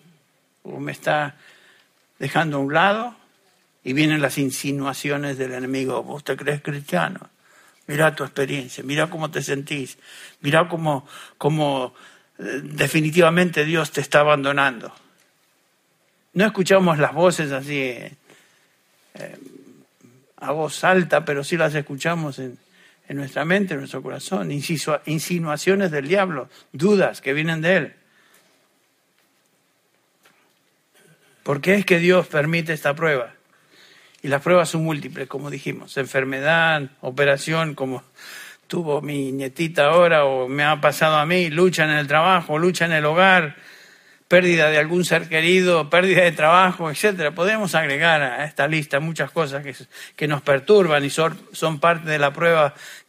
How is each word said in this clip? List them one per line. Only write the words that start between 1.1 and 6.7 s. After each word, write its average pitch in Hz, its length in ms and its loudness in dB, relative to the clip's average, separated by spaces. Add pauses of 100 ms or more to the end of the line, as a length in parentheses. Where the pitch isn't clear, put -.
dejando 147 380 -2
a - 20 -2
un 139 140 -2
lado?". 208 420 0 (720)
Y 127 60 -4
vienen 151 260 2
las 139 200 -2
insinuaciones 139 1000 -6
del 127 160 -6
enemigo. 131 480 -4
"¿Vos 135 220 -12
te 135 120 -4
crees 143 260 -4
cristiano? 160 680 -6 (560)